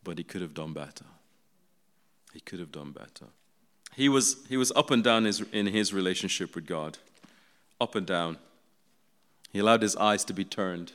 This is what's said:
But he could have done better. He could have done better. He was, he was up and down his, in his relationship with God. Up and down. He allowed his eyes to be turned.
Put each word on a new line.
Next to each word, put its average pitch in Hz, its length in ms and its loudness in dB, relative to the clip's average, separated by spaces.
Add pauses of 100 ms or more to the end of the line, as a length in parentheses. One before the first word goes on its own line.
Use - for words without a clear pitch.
But 87 140 -8
he 87 60 -8
could 90 180 -8
have 80 120 -8
done 78 200 -8
better. 73 320 -12 (1300)
He 80 60 -20
could 90 200 -12
have 80 120 -12
done 73 200 -14
better. - 360 -20 (680)
He 139 140 2
was, 135 300 4 (100)
he 131 80 -4
was 127 160 2
up - 180 4
and 120 140 4
down 113 220 6
his, 107 160 0 (100)
in 104 160 0
his 101 260 0
relationship 92 640 -2
with 82 100 -10
God. 78 320 -6 (840)
Up 120 120 -2
and 95 140 -4
down. 85 300 -2 (1120)
He 101 80 -4
allowed 110 220 6
his 107 160 0
eyes 104 280 2
to 101 80 -8
be 95 120 -4
turned. 90 500 -6